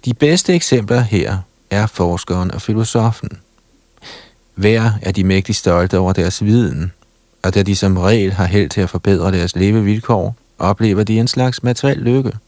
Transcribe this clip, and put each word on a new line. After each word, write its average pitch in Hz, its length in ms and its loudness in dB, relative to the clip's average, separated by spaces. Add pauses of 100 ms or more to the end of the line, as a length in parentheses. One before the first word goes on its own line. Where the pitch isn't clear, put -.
De 120 100 -2
bedste 170 400 2
eksempler 123 460 0
her 101 380 0 (320)
er 104 160 0
forskeren 90 640 -2
og - 120 -8
filosofen. 113 640 -2 (1300)
Hver 113 360 2 (120)
er 92 100 -4
de 95 120 0
mægtig 95 300 0
stolte 90 440 2
over 92 140 2
deres 95 320 -2
viden, 101 480 0 (500)
og 92 120 -2
da 101 80 2
de 98 140 0
som 95 200 0
regel 98 360 2
har 92 140 -2
held 90 240 0
til - 100 -4
at 90 100 0
forbedre 92 420 0
deres 87 240 -2
levevilkår, 107 800 0 (220)
oplever 107 440 0
de 110 180 0
en 120 80 0
slags 127 340 -2
materiel 123 360 0
lykke. 123 340 0 (160)